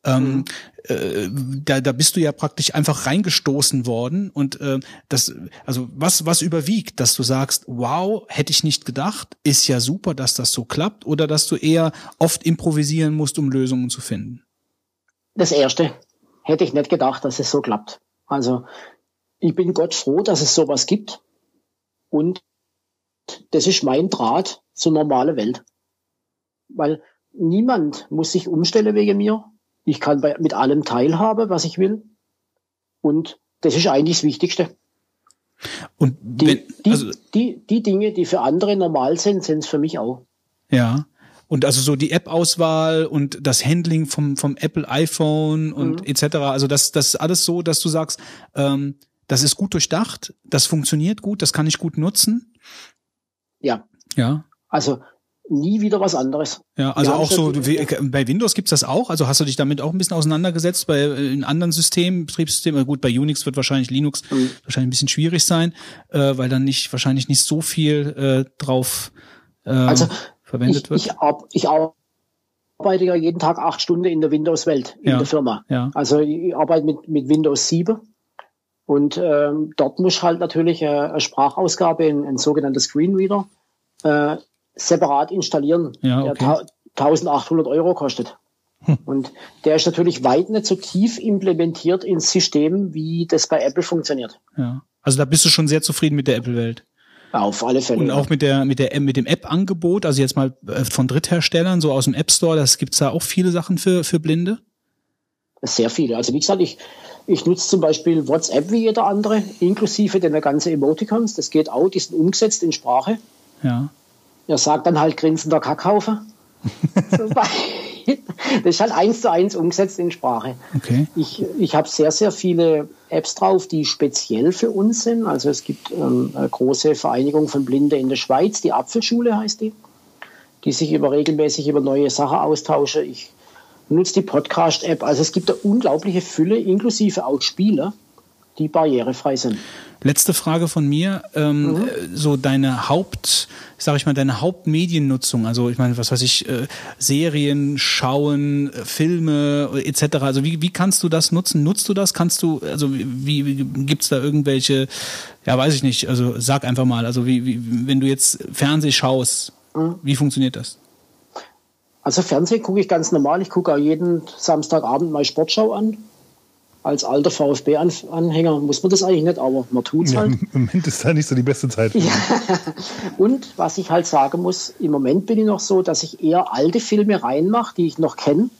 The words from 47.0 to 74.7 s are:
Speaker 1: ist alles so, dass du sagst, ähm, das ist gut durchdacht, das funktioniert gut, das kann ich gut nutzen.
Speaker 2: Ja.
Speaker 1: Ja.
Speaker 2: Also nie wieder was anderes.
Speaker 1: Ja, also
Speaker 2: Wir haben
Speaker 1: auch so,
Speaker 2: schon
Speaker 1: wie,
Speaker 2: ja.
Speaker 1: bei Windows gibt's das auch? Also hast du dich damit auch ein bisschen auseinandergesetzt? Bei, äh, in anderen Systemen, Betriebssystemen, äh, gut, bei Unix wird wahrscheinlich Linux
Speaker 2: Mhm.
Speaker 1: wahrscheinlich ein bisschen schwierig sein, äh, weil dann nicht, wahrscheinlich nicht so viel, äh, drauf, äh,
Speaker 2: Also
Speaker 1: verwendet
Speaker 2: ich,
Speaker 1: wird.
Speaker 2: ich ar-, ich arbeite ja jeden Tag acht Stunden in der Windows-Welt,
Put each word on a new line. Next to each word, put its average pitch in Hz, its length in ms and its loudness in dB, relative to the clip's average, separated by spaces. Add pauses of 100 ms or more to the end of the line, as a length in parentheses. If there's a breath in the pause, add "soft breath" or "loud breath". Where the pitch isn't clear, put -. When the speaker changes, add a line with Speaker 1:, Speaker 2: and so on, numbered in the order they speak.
Speaker 1:
ist - 80 0
alles 170 280 0
so, 175 200 -2
dass 165 160 0
du 175 100 -2
sagst, 156 300 -4 (340 loud breath)
ähm, 139 460 -2 (260)
das 131 160 0
ist 147 140 0
gut - 180 -4
durchdacht, - 720 -4
das - 240 0
funktioniert 160 560 -2
gut, 202 180 -4
das 156 100 0
kann 156 140 -2
ich 156 140 -2
gut 160 180 -6
nutzen. 208 560 -2 (1080 loud breath)
Speaker 2:
Ja. 117 240 -2 (320)
Speaker 1:
Ja. 139 300 0 (220)
Speaker 2:
Also 139 320 0 (500 loud breath)
nie 170 320 0
wieder 208 180 2
was 190 140 0
anderes. 139 480 -2 (160)
Speaker 1:
Ja, 135 140 0
also 139 180 2
Speaker 2:
Wir 143 60 2
haben 156 80 2
Speaker 1:
auch 156 80 0
so, 160 200 2
Speaker 2:
schon 139 140 -2
Speaker 1:
wie, 156 120 2
Speaker 2:
ja. 151 80 -2 (140)
Speaker 1:
bei 135 280 -2
Windows 202 260 0
gibt's - 160 -2
das 147 140 2
auch? 175 260 -2
Also 160 160 0
hast 135 140 2
du 151 60 2
dich 131 100 -2
damit 143 260 0
auch 151 100 -4
ein 185 60 -4
bisschen 180 200 -2
auseinandergesetzt? 165 680 0
Bei, 147 140 2
äh, 139 340 0
in 139 100 -2
anderen 170 280 0
Systemen, 175 560 0
Betriebssystemen, 156 560 -2
äh, - 20 2
gut, 135 160 -4
bei 131 80 2
Unix 139 380 0
wird 135 80 -4
wahrscheinlich 131 340 0
Linux 139 400 -2
Speaker 2:
Mhm. 127 220 0 (140)
Speaker 1:
wahrscheinlich 131 220 -2
ein 127 40 -2
bisschen 131 160 0
schwierig 165 380 0
sein, 170 280 2 (360 loud breath)
äh, 139 280 2
weil 127 100 -2
dann 131 160 0
nicht, 135 280 -2
wahrscheinlich 135 360 0
nicht 139 140 2
so 156 200 -2
viel, 143 840 0
äh, - 60 -20 (120)
drauf, 131 480 -2 (540 loud breath)
äh, 113 60 -4
Speaker 2:
Also 127 360 4 (360 loud breath)
Speaker 1:
verwendet 127 420 0
Speaker 2:
ich, - 40 -20
Speaker 1:
wird. 156 120 2
Speaker 2:
ich - 180 -6
ar-, 147 320 0
ich - 180 0
arbeite - 1400 -2
ja 180 80 2
jeden 170 240 0
Tag 165 220 0
acht 160 240 -2
Stunden 175 220 0
in 165 140 0
der 156 120 2
Windows-Welt, 151 720 0